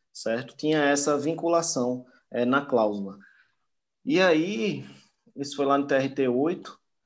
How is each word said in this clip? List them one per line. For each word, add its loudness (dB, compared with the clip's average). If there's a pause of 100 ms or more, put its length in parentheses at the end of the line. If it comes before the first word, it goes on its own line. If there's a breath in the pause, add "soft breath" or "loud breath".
(120)
certo? -6
Tinha 0
essa 2
vinculação, -2 (260 soft breath)
é, -2
na 2
cláusula. 0 (840 soft breath)
E 2
aí, 2 (500 loud breath)
isso -10
foi 0
lá 4
no -2
T 0
R 2
T 0
oito, -2 (280)